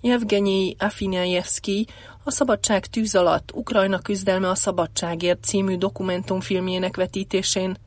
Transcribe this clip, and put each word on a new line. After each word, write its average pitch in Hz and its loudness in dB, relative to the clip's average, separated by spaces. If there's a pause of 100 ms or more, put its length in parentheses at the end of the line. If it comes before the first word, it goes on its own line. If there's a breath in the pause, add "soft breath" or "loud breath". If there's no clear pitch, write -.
Jevgenyi 202 2
Afinejevszky 190 -2 (360 loud breath)
A 285 -4
szabadság 220 2
tűz 220 -2
alatt, 170 4
Ukrajna 196 0
küzdelme 190 0
a 190 2
szabadságért 175 0
című 190 0
dokumentumfilmjének 185 -2
vetítésén. 185 -2